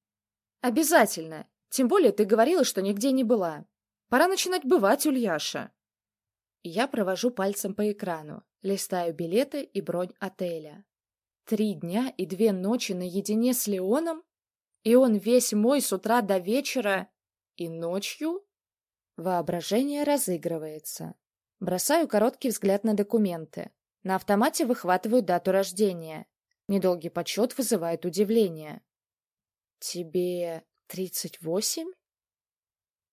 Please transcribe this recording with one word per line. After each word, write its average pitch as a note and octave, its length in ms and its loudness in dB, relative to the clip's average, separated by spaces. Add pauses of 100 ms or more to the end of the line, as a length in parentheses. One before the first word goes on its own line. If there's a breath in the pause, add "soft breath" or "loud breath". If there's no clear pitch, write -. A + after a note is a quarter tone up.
(600)
Обязательно. A3+ 840 2 (220)
Тем C4 180 0
более D#4+ 240 6
ты G#3 140 2
говорила, A3+ 400 4
что - 180 -2
нигде G3+ 300 0
не C4 100 2
была. F3 420 -2 (440)
Пора C#4 180 4
начинать F#4 380 -2
бывать, C4 420 4
Ульяша. G3 640 -2 (920)
Я G3 240 -2
провожу G3 420 -2
пальцем G3 460 -4
по G#3 160 -2
экрану, E3 500 -8 (200)
листаю F3+ 520 -4
билеты F#3 480 -2
и - 180 -6
бронь F3 380 -4
отеля. E3+ 640 -8 (600)
Три G#3+ 300 0
дня F3+ 420 -4
и F#3 100 -4
две F#3+ 240 2
ночи G3+ 400 -2
наедине G3 640 -2
с - 140 -4
Леоном? C4 560 -2 (580)
И A3+ 140 6
он B3+ 180 6
весь A#3 380 4
мой A#3 280 4
с - 120 -2
утра A3 300 2
до F#3+ 160 0
вечера? G3+ 680 -2 (460)
И E3+ 140 -8
ночью? G3 760 -6 (720)
Воображение F3+ 840 -2
разыгрывается. E3 1120 -4 (460)
Бросаю G3 480 0
короткий A3+ 400 2
взгляд G3 340 0
на A3 120 2
документы. G3 760 -2 (320)
На F#3 140 0
автомате A#3 500 2
выхватываю A3 560 2
дату F3+ 300 0
рождения. F#3 760 -2 (420)
Недолгий F3+ 420 0
подсчёт - 480 -2
вызывает E3+ 460 -2
удивление. F3+ 800 0 (960)
"Тебе F3 880 -4 (220)
тридцать - 560 -8
восемь?" G#3+ 480 -4 (1200)